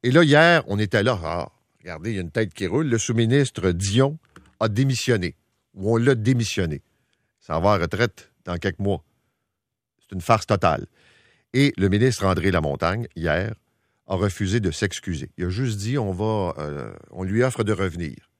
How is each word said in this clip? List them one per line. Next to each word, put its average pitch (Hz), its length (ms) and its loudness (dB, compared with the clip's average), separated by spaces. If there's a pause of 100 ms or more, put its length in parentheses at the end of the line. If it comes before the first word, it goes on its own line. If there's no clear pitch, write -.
Et 123 60 2
là, 156 140 6
hier, 156 420 8
on 101 140 -2
était 104 240 2
là. 113 200 0
Ah, 80 280 -6 (280)
regardez, 85 300 -10
il 107 60 -4
y - 20 -4
a 92 40 -4
une 82 100 -8
tête 110 240 -2
qui 98 100 -4
roule. 135 220 -2
Le 117 100 0
sous-ministre 113 720 0
Dion 107 480 0 (420)
a 113 80 0
démissionné, 113 680 0 (400)
ou 98 180 -2
on 113 40 2
l'a 127 180 4
démissionné. 104 680 -2 (580)
Ça 82 200 -6
va 101 160 4
en 90 40 0
retraite 92 520 -2 (120)
dans 87 140 -6
quelques 92 220 -4
mois. 98 260 -4 (920)
C'est - 160 -18
une 90 60 -8
farce 110 260 0
totale. 87 400 0 (680)
Et 139 240 4
le 95 100 2
ministre 104 380 2
André 92 240 2
Lamontagne, 85 680 -2
hier, 85 380 -2 (540)
a 95 80 -4
refusé 101 440 -2
de 92 120 -2
s'excuser. 80 680 -6
Il 87 80 -6
a 90 40 -4
juste 110 280 -4
dit, 117 220 -4
on 101 120 -4
va, 101 460 -2
euh, 71 340 -8 (200)
on 87 100 -12
lui 101 220 0
offre 120 200 0
de 104 80 0
revenir. 85 560 -6 (120)